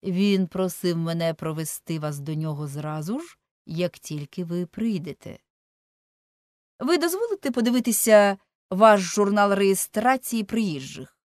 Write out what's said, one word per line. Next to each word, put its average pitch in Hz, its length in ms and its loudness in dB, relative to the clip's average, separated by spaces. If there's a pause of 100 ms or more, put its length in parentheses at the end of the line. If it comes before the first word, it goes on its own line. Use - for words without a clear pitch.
«Він 190 440 2
просив 180 500 -2
мене 165 380 -2
провести 160 640 -6
вас 151 200 -6
до 147 160 -6
нього 151 320 -4
зразу 151 520 -6
ж, 339 200 -14 (280)
як 170 320 -4
тільки 151 460 -10
ви 170 220 -4
прийдете. 165 720 -6 (1400)
Ви 320 200 0
дозволите 370 520 -2
подивитися 226 880 4 (320)
ваш 208 300 6
журнал 202 540 2
реєстрації 214 880 0
приїжджих?» 151 800 -6